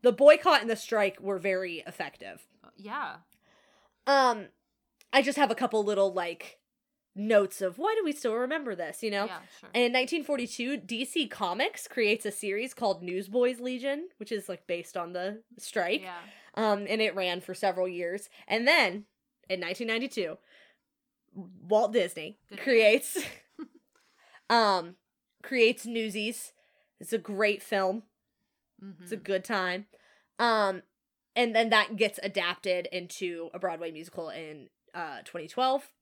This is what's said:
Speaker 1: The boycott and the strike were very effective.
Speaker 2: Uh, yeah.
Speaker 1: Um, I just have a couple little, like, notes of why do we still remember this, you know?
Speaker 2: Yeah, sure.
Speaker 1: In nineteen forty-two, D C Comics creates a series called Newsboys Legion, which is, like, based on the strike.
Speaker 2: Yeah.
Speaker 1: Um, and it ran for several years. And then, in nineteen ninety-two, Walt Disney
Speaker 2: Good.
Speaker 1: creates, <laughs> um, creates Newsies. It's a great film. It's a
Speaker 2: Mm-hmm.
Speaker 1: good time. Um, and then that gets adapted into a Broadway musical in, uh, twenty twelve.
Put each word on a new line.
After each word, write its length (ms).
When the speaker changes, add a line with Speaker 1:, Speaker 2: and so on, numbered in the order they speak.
Speaker 1:
The 100
boycott 500
and 80
the 60
strike 440
were 200
very 480
effective. 600
Speaker 2:
Uh, 140
yeah. 400
Speaker 1:
Um, 400
I 80
just 160
have 140
a 40
couple 280
little, 300
like, 460
notes 460
of 160
why 200
do 60
we 80
still 240
remember 400
this, 260
you 100
know? 140
Speaker 2:
Yeah, 140
sure. 140
Speaker 1:
In 180
nineteen 320
forty-two, 540
D 280
C 220
Comics 600
creates 380
a 60
series 420
called 300
Newsboys 560
Legion, 580
which 140
is, 180
like, 180
based 300
on 160
the 300
strike. 440
Speaker 2:
Yeah. 160
Speaker 1:
Um, 340
and 120
it 140
ran 260
for 120
several 340
years. 420
And 200
then, 380
in 120
nineteen 260
ninety-two, 500
Walt 600
Disney 440
Speaker 2:
Good. 100
Speaker 1:
creates, 580
<laughs> 1300
um, 460
creates 420
Newsies. 680
It's 140
a 40
great 440
film. 420
It's 100
a 60
Speaker 2:
Mm-hmm. 60
Speaker 1:
good 200
time. 440
Um, 460
and 180
then 180
that 260
gets 260
adapted 720
into 600
a 60
Broadway 320
musical 380
in, 400
uh, 320
twenty 240
twelve. 420